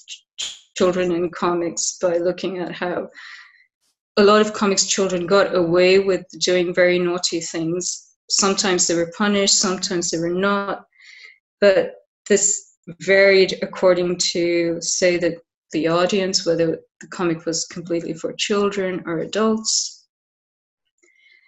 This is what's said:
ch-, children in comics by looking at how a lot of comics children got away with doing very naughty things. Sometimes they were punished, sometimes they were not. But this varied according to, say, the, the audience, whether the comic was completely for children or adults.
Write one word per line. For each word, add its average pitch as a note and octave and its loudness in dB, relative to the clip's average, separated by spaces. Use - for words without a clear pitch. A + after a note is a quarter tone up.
ch-, - -12
children F3+ 2
in E3+ -2
comics E3+ -4
by F3 0
looking F3+ -4
at E3+ -8
how F3+ -6
a G#3 6
lot G#3+ 6
of G#3+ 0
comics G3 0
children F3+ -2
got F#3+ 4
away F3+ 4
with F#3+ 0
doing F3+ 0
very F3+ 4
naughty F3 -2
things. E3 -6
Sometimes G3 0
they E3+ 0
were E3+ -2
punished, G3+ 2
sometimes F#3 -2
they E3+ -2
were E3+ -2
not. G3 -2
But F#3+ 4
this - 0
varied F#3+ 4
according F3+ 2
to, E3+ 0
say, F3+ 0
the, E3 -2
the D#3 -2
audience, F#3 0
whether E3 0
the E3+ -20
comic E3 -4
was E3 -4
completely E3+ -6
for D#3+ -8
children G3 -2
or E3 -4
adults. A3 -4